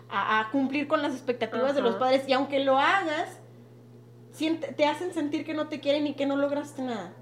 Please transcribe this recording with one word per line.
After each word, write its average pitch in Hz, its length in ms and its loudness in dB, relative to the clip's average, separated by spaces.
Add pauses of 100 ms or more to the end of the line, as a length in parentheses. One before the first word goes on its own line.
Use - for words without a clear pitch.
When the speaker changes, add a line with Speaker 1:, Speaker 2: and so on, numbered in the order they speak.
Speaker 1:
a, 220 300 2
a 220 100 -2
cumplir 277 380 0
con 302 140 2
las 294 100 -2
expectativas 247 640 -2
de 285 60 2
los 233 140 4
Speaker 2:
Ajá. 196 40 -4
Speaker 1:
padres, 262 300 4
y - 20 -2
aunque 269 320 2
lo 269 160 4
hagas, 330 580 2 (920)
siente-, 320 420 -2
te 302 120 2
hacen 349 280 -2
sentir 302 320 -2
que 311 80 -6
no 302 140 -2
te 302 140 -8
quieren 294 260 2
y 285 60 -2
que 277 120 -2
no 277 120 0
lograste 285 460 -2
nada. 214 280 -6 (100)